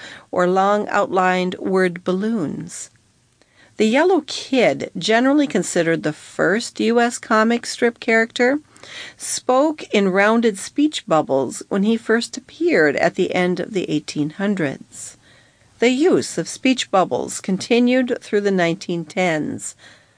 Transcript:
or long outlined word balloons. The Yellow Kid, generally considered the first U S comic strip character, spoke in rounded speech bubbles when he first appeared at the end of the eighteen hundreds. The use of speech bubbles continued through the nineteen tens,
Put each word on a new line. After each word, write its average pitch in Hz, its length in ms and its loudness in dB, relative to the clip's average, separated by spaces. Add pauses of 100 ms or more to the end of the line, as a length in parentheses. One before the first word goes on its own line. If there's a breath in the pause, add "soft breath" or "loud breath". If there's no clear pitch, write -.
(320 loud breath)
or 180 160 2
long 196 420 2
outlined 185 720 0
word 185 440 0
balloons. 190 880 -4 (880 soft breath)
The 214 80 2
Yellow 311 420 4
Kid, 170 680 0
generally 254 500 2
considered 165 560 0
the 156 80 -2
first 170 720 -2
U 226 180 2
S 240 200 0
comic 226 460 0
strip - 360 -2
character, 240 580 0 (560 loud breath)
spoke 294 680 0 (100)
in 196 160 4
rounded 214 480 2
speech - 500 -2
bubbles 135 600 0
when 196 140 0
he 220 120 2
first 226 400 -2
appeared 226 600 0
at - 180 0
the - 180 -2
end 180 280 0
of - 100 -8
the 190 180 -4
eighteen 151 420 -4
hundreds. 185 840 -6 (640 soft breath)
The 233 100 4
use 254 480 2
of 165 120 -6
speech - 420 -2
bubbles - 480 0
continued 247 840 0
through 208 200 -2
the 202 100 0
nineteen 170 540 -2
tens, 160 680 -4 (440 soft breath)